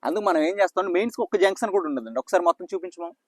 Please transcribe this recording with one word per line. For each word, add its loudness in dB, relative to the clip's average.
అందుకు -2
మనం 2
ఏం -2
చేస్తామంటే 0
మెయిన్స్కి 0
ఒక్క -4
జంక్షన్ 2
కూడా 2
ఉండదండి. -6
ఒకసారి 0
మొత్తం 0
చూపించమా -8